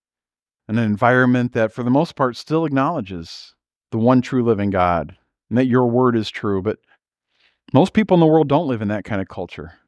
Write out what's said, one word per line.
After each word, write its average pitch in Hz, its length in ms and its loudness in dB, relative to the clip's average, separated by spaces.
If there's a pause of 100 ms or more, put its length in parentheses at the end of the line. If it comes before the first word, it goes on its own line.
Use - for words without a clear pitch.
(680)
an 110 120 -4
environment 123 720 2
that 110 200 0
for 127 100 -8
the 120 80 -2
most 143 260 0
part 127 200 -2
still 160 280 -2
acknowledges 135 920 -6 (360)
the 113 80 -6
one 123 220 4
true 123 220 -2
living 101 280 0
God 87 460 0 (320)
and 110 100 -2
that 131 80 2
your 123 200 2
word 120 300 2
is 107 120 -2
true, 101 320 -6
but 104 200 -6 (920)
most 175 200 4
people 208 220 2
in 175 60 4
the 165 60 6
world 156 220 4
don't 151 180 0
live 120 160 -4
in 104 60 -4
that 104 160 -6
kind 101 160 -4
of 95 80 -8
culture 87 600 -14